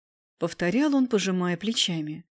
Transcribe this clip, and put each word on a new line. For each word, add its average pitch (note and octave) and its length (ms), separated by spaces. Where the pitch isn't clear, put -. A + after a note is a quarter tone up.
повторял G#3+ 560
он, C4 120
пожимая F3+ 500
плечами. E3+ 760